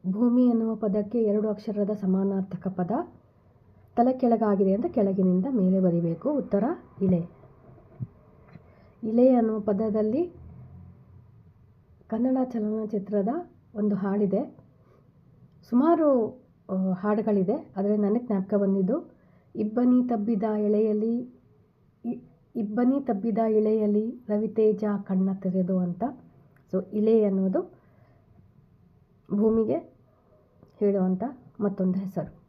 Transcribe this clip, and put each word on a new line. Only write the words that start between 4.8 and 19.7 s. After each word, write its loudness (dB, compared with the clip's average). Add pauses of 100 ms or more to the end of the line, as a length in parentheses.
ಕೆಳಗಿನಿಂದ 2
ಮೇಲೆ 2
ಬರಿಬೇಕು. 0
ಉತ್ತರ -2 (380)
ಇಳೆ. 0 (1700)
ಇಳೆ 4
ಅನ್ನುವ 0
ಪದದಲ್ಲಿ -2 (1700)
ಕನ್ನಡ -2
ಚಲನಚಿತ್ರದ -2 (480)
ಒಂದು 0
ಹಾಡಿದೆ. -2 (1120)
ಸುಮಾರು, 2 (380)
ಆ, -2
ಹಾಡುಗಳಿದೆ, -2
ಆದರೆ 0
ನನಗೆ 0
ಜ್ಞಾಪಕ -2
ಬಂದಿದ್ದು 0 (440)
ಇಬ್ಬನಿ 2